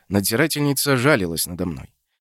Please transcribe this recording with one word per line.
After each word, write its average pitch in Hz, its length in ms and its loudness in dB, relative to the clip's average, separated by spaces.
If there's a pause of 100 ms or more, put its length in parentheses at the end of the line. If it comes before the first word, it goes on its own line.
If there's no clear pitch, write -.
надзирательница 135 880 0
жалилась 117 500 2
надо 90 200 -4
мной. 78 260 -8 (280)